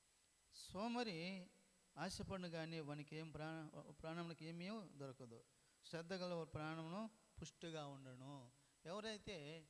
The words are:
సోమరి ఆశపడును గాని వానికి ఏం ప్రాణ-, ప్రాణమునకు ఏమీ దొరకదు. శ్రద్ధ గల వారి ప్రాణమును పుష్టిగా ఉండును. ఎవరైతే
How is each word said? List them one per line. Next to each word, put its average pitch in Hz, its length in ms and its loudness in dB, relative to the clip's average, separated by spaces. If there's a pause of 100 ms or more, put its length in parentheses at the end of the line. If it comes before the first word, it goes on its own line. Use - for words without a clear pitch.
(540)
సోమరి 196 920 2 (500)
ఆశపడును 185 500 2
గాని 165 320 2
వానికి 147 360 0
ఏం 160 160 0
ప్రాణ-, 151 600 0
ప్రాణమునకు 165 520 0
ఏమీ 170 260 0 (260)
దొరకదు. 127 480 -4 (420)
శ్రద్ధ 170 280 0
గల 180 200 4
వారి 160 160 4
ప్రాణమును 160 600 2 (320)
పుష్టిగా 160 460 -2
ఉండును. 131 640 -6 (340)
ఎవరైతే 175 840 -2